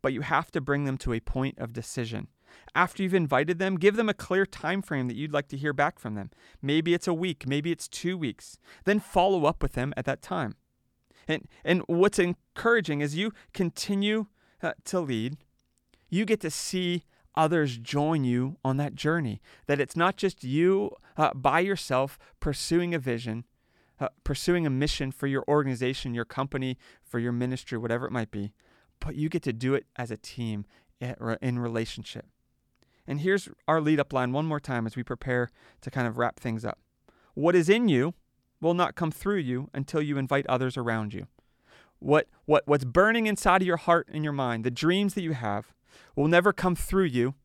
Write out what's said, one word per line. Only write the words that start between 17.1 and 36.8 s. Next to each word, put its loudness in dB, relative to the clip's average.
others 2
join 0
you 0
on 0
that -4
journey, -2
that 0
it's 0
not 2
just -4
you, 2
uh, 2
by 2
yourself -2
pursuing 0
a -2
vision, -6
uh, -2
pursuing 0
a 2
mission 0
for -4
your 0
organization, 0
your -2
company, -4
for -4
your -2
ministry, -4
whatever -2
it -8
might -4
be, -6
but -6
you -2
get -4
to -2
do -2
it -2
as -6
a -8
team -6
in -8
re-, -4
in 0
relationship. -6
And -4
here's 0
our 4
lead 4
up -2
line 0
one 0
more -2
time -4
as -6
we -6
prepare -2
to -12
kind -2
of -4
wrap -2
things -6
up. -8